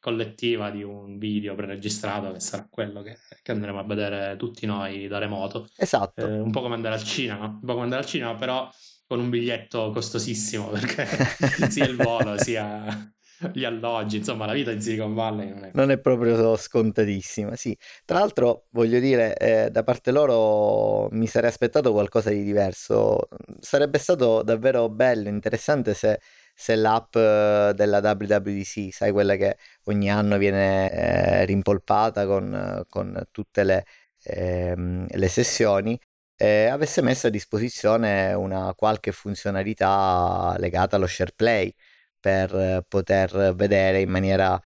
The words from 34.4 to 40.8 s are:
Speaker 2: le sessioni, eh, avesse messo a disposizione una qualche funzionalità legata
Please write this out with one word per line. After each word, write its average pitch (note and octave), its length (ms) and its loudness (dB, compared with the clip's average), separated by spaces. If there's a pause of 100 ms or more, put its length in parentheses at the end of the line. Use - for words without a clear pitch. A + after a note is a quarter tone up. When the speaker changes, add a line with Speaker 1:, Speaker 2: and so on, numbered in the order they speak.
Speaker 2:
le F#2+ 180 0
sessioni, G#2+ 720 0 (380)
eh, G#2+ 300 4
avesse C#3+ 340 0
messo B2+ 260 2
a - 20 4
disposizione G#2+ 1040 0
una F#2+ 400 -2
qualche G#2+ 380 0
funzionalità F#2+ 1500 0
legata F2+ 380 0